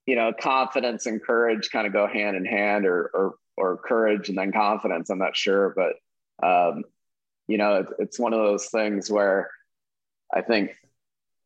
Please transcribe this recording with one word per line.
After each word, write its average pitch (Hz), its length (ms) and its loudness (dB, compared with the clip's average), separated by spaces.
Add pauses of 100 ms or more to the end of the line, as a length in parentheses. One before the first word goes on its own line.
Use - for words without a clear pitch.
you 131 100 0
know, 113 240 2
confidence 127 640 0
and 110 160 -4
courage 117 500 0
kind 110 140 -2
of 101 80 -4
go 101 140 4
hand 104 300 -2
in 92 80 -4
hand, 104 400 0
or, 90 280 0
or, 95 220 0 (220)
or 90 200 0
courage 107 520 0
and 95 80 -4
then 95 140 -2
confidence. 101 580 -2
I'm 95 100 -4
not 92 160 -2
sure, 98 400 2
but, 90 180 0 (540)
um, 87 360 2 (640)
you 107 100 0
know, 104 180 2
it's, 95 240 -2
it's - 200 -6
one 117 140 0
of 113 60 2
those 104 300 2
things 104 420 -2
where 98 380 2 (840)
I 90 80 0
think 101 300 0 (760)